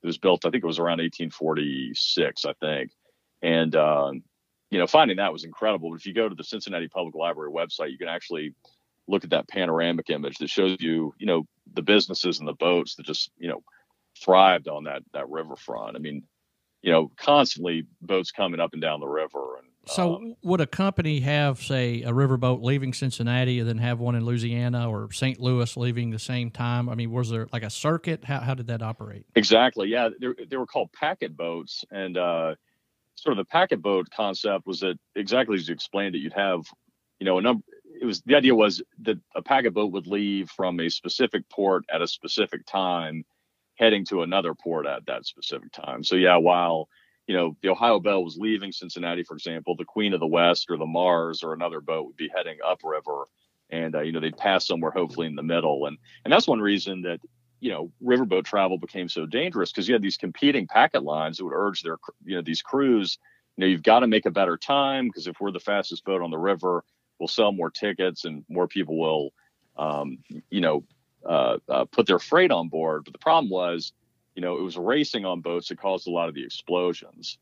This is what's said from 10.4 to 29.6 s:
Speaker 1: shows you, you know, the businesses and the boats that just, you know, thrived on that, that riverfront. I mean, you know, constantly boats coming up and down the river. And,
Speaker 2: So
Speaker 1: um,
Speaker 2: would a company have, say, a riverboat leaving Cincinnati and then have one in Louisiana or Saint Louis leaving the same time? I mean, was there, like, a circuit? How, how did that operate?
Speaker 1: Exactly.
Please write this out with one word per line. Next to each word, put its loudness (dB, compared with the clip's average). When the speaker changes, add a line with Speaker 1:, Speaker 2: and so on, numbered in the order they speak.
Speaker 1:
shows 2
you, 0
you -6
know, 2
the -4
businesses 2
and -8
the -6
boats 2
that -20
just, -6
you -8
know, -6
thrived 6
on -8
that, -8
that -8
riverfront. -8
I -10
mean, -8
you 2
know, 6
constantly 4
boats -2
coming -4
up 0
and -10
down -4
the -8
river. -6
And, -20
Speaker 2:
So -2
Speaker 1:
um, -12
Speaker 2:
would 2
a 2
company 0
have, 2
say, 0
a -4
riverboat 4
leaving 0
Cincinnati 0
and 0
then -2
have 0
one 0
in 0
Louisiana -2
or -6
Saint -2
Louis 0
leaving -2
the -6
same -4
time? -2
I -4
mean, -4
was -2
there, -4
like, -4
a -6
circuit? -2
How, -4
how -2
did -8
that -4
operate? -10
Speaker 1:
Exactly. 6